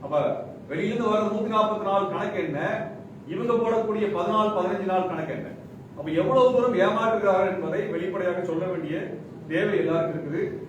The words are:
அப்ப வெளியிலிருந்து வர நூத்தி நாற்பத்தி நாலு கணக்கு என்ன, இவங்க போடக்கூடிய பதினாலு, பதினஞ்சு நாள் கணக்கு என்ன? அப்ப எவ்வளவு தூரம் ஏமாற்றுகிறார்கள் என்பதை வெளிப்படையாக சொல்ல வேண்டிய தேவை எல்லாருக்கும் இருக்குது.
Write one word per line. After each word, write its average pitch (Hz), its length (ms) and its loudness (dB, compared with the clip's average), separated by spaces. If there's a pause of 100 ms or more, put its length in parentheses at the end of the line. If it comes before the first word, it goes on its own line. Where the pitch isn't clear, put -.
அப்ப - 120 -2 (560)
வெளியிலிருந்து 214 400 0
வர 208 180 4
நூத்தி 208 240 -2
நாற்பத்தி 214 380 2
நாலு 196 200 2
கணக்கு 185 340 -4
என்ன, 147 140 -4 (720)
இவங்க 233 200 0 (100)
போடக்கூடிய 214 420 2 (140)
பதினாலு, 208 400 2
பதினஞ்சு 190 340 0
நாள் 185 180 2
கணக்கு 156 280 -4
என்ன? - 100 -8 (500)
அப்ப 151 120 -6 (100)
எவ்வளவு 254 320 6
தூரம் 240 320 4
ஏமாற்றுகிறார்கள் 208 680 4
என்பதை 160 260 -2 (140)
வெளிப்படையாக 180 560 -2
சொல்ல 170 200 -2
வேண்டிய 160 240 -4 (560)
தேவை 202 300 2
எல்லாருக்கும் 165 340 0
இருக்குது. - 280 -4 (260)